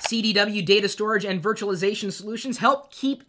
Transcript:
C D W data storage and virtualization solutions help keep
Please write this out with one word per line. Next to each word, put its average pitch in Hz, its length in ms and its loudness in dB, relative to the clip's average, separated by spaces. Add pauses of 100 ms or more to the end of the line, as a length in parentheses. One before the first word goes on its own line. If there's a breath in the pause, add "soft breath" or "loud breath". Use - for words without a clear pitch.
C 226 160 0
D 220 120 0
W 208 300 2
data 196 260 4
storage 214 340 0
and 190 180 -4
virtualization 196 720 -2
solutions 226 460 -8
help 277 340 2
keep 269 380 -4